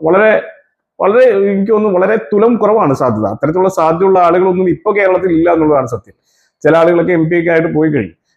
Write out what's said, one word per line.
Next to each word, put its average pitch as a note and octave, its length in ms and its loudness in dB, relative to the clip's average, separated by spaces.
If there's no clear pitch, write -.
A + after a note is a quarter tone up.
വളരെ, G3+ 380 2
വളരെ, G3+ 520 2
എനിക്ക് G3 180 -2
തോന്നുന്നു G#3+ 280 0
വളരെ G3+ 160 0
തുലം A3 400 0
കുറവാണ് G3+ 380 0
സാധ്യത. A#2 320 -2
അത്തരത്തിലുള്ള D#3+ 440 -2
സാധ്യതയുള്ള F#3 500 0
ആളുകളൊന്നും F3+ 500 0
ഇപ്പൊ E3 280 -4
കേരളത്തിൽ F#3 340 0
ഇല്ല E3 220 0
എന്നുള്ളതാണ് D3+ 340 0
സത്യം. - 260 -12
ചില D3+ 140 2
ആളുകളൊക്കെ E3+ 360 2
എം D#3+ 160 0
പി F3 100 -2
ഒക്കെ E3+ 100 -2
ആയിട്ട് E3 240 0
പോയി D#3 160 0
കഴിഞ്ഞു. A#2+ 240 -4